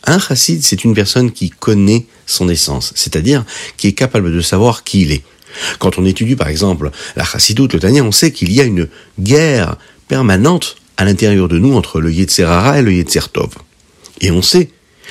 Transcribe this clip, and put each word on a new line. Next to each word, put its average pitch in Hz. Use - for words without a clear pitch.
un 160
chassid, 160
c'est 98
une 113
personne 110
qui -
connaît 107
son -
essence, 71
c'est-à-dire 117
qui -
est 101
capable 101
de 85
savoir 107
qui 98
il 76
est. 69
Quand 92
on 92
étudie, 110
par 76
exemple, 76
la 69
chassidoute, 120
le -
Tanya, 120
on 110
sait 156
qu'il 85
y -
a 139
une 90
guerre 120
permanente 127
à 95
l'intérieur 98
de 85
nous 127
entre 104
le 80
Yetzer 90
Hara 92
et 139
le 104
Yetzer -
Tov. -
Et -
on 87
sait 180